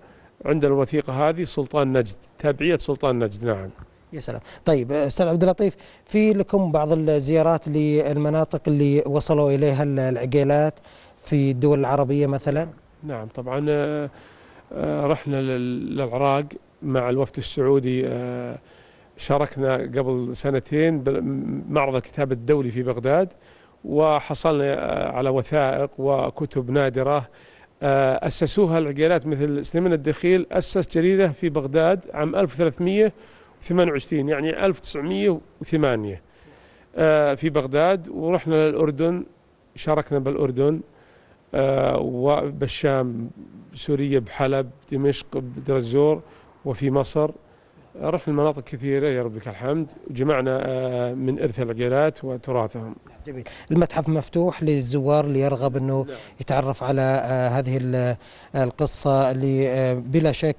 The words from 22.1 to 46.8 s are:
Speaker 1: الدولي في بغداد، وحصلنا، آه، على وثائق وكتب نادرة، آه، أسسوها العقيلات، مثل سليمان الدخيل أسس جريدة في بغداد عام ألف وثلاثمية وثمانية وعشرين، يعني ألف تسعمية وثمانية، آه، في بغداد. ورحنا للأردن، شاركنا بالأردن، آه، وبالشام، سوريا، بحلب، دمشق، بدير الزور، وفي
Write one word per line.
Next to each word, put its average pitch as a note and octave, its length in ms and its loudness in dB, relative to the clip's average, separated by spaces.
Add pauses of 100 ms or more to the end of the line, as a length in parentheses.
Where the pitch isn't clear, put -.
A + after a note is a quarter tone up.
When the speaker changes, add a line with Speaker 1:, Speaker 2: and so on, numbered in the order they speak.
Speaker 1:
الدولي B2+ 380 0
في B2 120 -4
بغداد، C3 500 0 (520)
وحصلنا، D3 880 2
آه، - 380 -2
على C3 180 0
وثائق C3+ 680 0
وكتب C3+ 720 -2
نادرة، C3+ 580 0 (540)
آه، C3+ 440 2
أسسوها E3 520 2
العقيلات، D#3 480 2
مثل C#3+ 380 -2
سليمان F3 280 2
الدخيل E3 600 2
أسس - 460 -2
جريدة F#3+ 300 4
في D#3+ 200 -4
بغداد D#3+ 560 0 (100)
عام D3+ 220 -2
ألف F3 180 0
وثلاثمية F3 580 2 (480)
وثمانية F3 320 2
وعشرين، C#3+ 360 -2
يعني D#3 380 -2
ألف F#3 140 0
تسعمية F3+ 600 -2 (200)
وثمانية، A#2 600 0 (760)
آه، D#3 380 4
في D#3 160 -2
بغداد. D3+ 580 0
ورحنا D#3+ 460 -2
للأردن، D#3 720 2 (500)
شاركنا D3+ 440 -2
بالأردن، C#3 600 0 (760)
آه، C3+ 440 2
وبالشام، C3 1300 -2 (440)
سوريا، C#3 440 0
بحلب، C3+ 520 -2 (220)
دمشق، C#3 420 0
بدير C3+ 420 -4
الزور، C#3+ 460 2 (420)
وفي C#3 260 -2